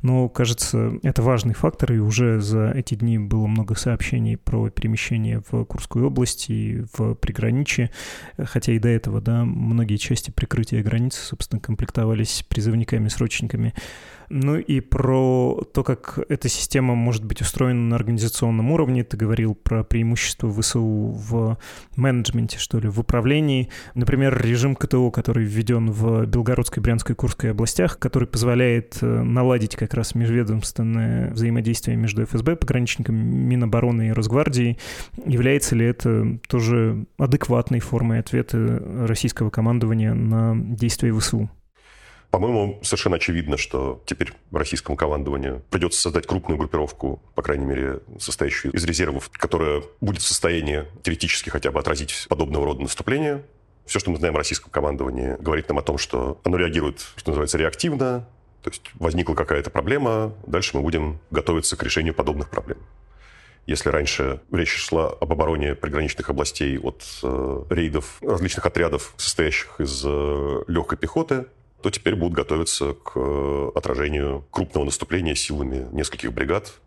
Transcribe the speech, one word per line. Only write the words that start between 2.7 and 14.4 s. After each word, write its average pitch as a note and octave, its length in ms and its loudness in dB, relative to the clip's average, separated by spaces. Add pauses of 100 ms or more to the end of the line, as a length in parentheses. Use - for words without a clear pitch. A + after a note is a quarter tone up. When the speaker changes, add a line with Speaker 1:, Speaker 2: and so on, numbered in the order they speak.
Speaker 1:
эти B2+ 240 -2
дни A2+ 240 2
было G#2+ 280 2
много A2 280 0
сообщений A2+ 640 0
про A2 320 0
перемещение A2 800 0
в A2+ 140 0
Курскую - 420 -2
область B2+ 420 0
и A2 440 -2
в A2+ 220 0
приграничье, A#2 720 0 (480)
хотя A#2+ 360 0
и A2+ 40 4
до A2 100 2
этого, A2 320 2
да, A#2 240 2
многие A#2 540 2
части - 320 -2
прикрытия A2+ 540 0
границы, A#2 380 0
собственно, - 380 -6
комплектовались A2 880 0
призывниками, A2+ 600 2
срочниками. A2+ 680 -2 (580)
Ну C#3+ 280 2